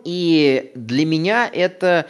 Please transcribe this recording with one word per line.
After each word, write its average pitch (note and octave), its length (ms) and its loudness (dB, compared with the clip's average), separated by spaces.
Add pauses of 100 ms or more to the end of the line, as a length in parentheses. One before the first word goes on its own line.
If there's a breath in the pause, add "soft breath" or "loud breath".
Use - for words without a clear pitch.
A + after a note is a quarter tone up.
и D#3 680 2
для B2 300 -2
меня F3+ 480 -2
это F3+ 560 0